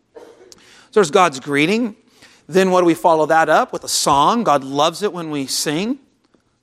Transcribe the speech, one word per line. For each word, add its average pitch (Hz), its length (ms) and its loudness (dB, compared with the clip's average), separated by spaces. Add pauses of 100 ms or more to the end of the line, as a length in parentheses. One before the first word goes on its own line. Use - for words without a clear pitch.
(160)
So - 60 -20 (680)
there's 180 200 0
God's 170 280 2
greeting. 165 560 -2 (500)
Then 185 260 0
what 180 100 4
do 180 40 2
we 165 100 2
follow 160 320 2
that 160 200 2
up? 196 240 0
With 175 120 -12
a 135 60 -14
song. 170 540 0
God 143 200 2
loves 151 400 -2
it 196 100 -4
when 170 160 -10
we 143 160 -6
sing. 185 540 -6 (640)